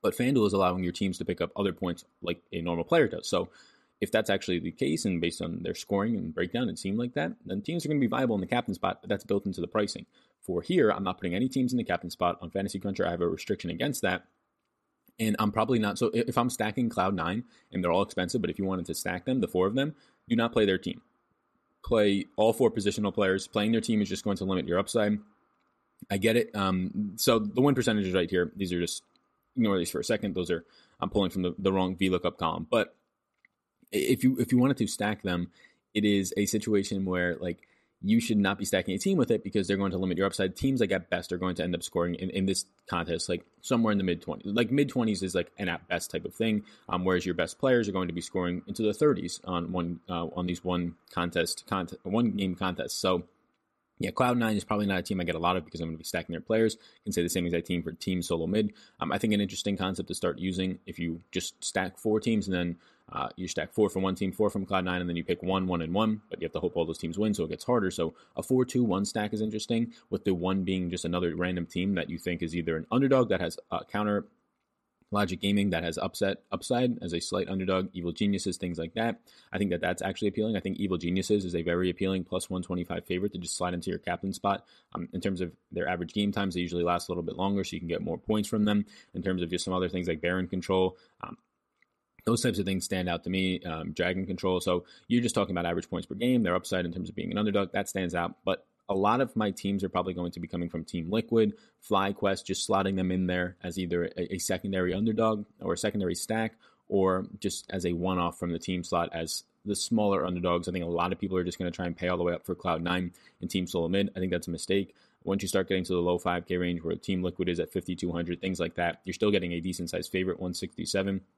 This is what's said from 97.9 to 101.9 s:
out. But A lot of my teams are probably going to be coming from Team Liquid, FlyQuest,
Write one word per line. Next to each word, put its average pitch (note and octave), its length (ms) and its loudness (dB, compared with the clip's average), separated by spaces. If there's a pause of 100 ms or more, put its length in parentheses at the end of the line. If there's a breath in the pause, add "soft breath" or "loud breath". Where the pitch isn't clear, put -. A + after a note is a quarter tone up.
out. F2 220 -2 (100)
But - 200 -2 (220)
A G2+ 60 0
lot G#2 260 4
of C3 140 -2
my G#2+ 160 2
teams G2 320 -2
are G2 60 -2
probably F2+ 260 0
going F2 180 -4
to F2+ 80 -10
be E2+ 80 -8
coming F2 200 -4
from E2 160 -6
Team F2 260 -6
Liquid, A2+ 440 2 (340 loud breath)
FlyQuest, G2 560 2